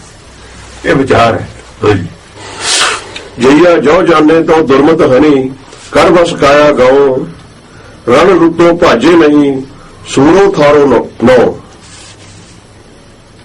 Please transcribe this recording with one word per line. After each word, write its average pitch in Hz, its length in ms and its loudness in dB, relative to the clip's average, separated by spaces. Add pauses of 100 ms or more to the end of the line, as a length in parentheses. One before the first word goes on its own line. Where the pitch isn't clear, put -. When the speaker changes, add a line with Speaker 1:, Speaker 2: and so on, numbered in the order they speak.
(840)
Speaker 1:
ਇਹ 170 100 -2
ਵਿਚਾਰ 120 380 0
ਹੈ। - 140 -10 (360)
ਹਾਂਜੀ। 98 240 -2 (1300)
Speaker 2:
ਜਈਆ 156 380 2
ਜੋ 156 240 0
ਜਾਣੇ 160 420 2
ਤੋ 160 180 0
ਦੁਰਮਤ 147 400 0
ਹਨੀ, 135 480 0 (420)
ਕਰ 147 180 0
ਬਸ 170 240 0
ਕਾਇਆ 143 380 2
ਗਾਓ, 131 560 0 (800)
ਰਣ 170 320 2
ਰੁੱਟੋ 170 380 0
ਭਾਜੇ - 380 0
ਨਹੀਂ, 147 460 2 (460)
ਸੂਰੋ 185 440 2
ਥਾਰੋ 147 340 2
ਨੋ-, 117 220 -2 (160)
ਨੋ। 120 360 0 (1900)